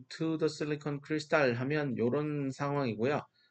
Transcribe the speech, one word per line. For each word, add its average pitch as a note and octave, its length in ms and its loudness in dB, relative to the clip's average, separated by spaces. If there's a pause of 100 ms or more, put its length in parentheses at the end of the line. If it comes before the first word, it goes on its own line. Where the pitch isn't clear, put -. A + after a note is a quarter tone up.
to D#3+ 280 -2
the D#3+ 80 2
silicon D3 600 -2
crystal D3 480 2
하면 C#3 440 0
요런 C#3+ 540 0
상황이고요. C3+ 720 0 (300)